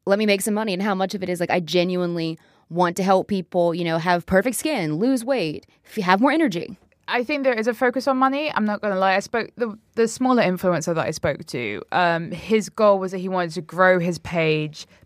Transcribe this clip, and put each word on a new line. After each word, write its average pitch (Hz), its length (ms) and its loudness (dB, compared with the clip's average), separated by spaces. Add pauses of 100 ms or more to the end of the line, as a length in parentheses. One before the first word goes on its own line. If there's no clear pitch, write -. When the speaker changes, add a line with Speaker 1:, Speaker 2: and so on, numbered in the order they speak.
Speaker 1:
"Let 196 120 0
me 214 80 0
make 202 140 2
some 208 140 -2
money," 214 180 -4
and 180 100 -4
how 202 120 -2
much 185 200 -4
of 190 80 -6
it 180 60 -6
is, 180 120 -4
like, 175 100 -2
"I 180 100 0
genuinely 175 800 -2 (320)
want 175 260 0
to 196 60 -2
help 190 260 2
people, 175 460 0
you 175 100 -2
know, 165 140 0
have 175 280 0
perfect 196 300 2
skin, 190 400 -2
lose 233 280 0
weight, 208 420 -4 (180)
f-, - 200 -6
have 185 160 4
more 269 120 4
energy"? 220 440 0 (340)
Speaker 2:
I 240 140 0
think 277 200 -4
there 262 100 4
is 220 120 -2
a 240 60 0
focus 247 340 0
on 262 120 2
money. 262 360 0
I'm 214 120 0
not 208 160 -2
gonna 202 160 0
lie. 190 160 4
I 196 60 2
spoke, 220 360 -4
the, 220 180 -6 (200)
the 226 140 2
smaller 254 340 2
influencer 180 520 0
that 160 120 0
I - 40 -2
spoke - 360 -4
to, 104 360 -6 (100)
um, 170 380 0
his 208 380 -2
goal 208 300 4
was 185 140 -6
that 190 60 -6
he 185 120 -6
wanted 180 220 -2
to 170 100 -8
grow 185 360 4
his 170 200 -2
page 156 680 -2 (200)